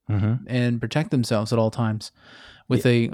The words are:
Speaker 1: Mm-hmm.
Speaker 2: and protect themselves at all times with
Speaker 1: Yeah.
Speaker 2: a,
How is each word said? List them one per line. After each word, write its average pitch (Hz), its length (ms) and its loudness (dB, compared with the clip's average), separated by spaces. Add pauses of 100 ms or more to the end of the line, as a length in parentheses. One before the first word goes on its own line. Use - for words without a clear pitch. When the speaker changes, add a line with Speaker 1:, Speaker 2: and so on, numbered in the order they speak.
(100)
Speaker 1:
Mm-hmm. 104 380 0
Speaker 2:
and 120 320 0
protect 135 320 -4
themselves 117 400 0
at 117 60 2
all 110 120 2
times 110 400 -4 (580)
with 123 160 2
Speaker 1:
Yeah. 123 80 4
Speaker 2:
a, 117 220 2